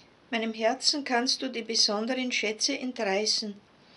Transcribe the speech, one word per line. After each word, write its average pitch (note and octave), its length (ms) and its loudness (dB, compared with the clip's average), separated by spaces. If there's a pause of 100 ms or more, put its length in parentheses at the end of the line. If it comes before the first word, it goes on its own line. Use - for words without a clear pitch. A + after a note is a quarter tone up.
(320)
Meinem A3+ 220 -2
Herzen B3+ 500 2
kannst B3+ 380 0
du C4 80 -4
die A3+ 140 -6
besonderen A3+ 680 0
Schätze A3 480 0
entreißen. G#3+ 760 0 (420)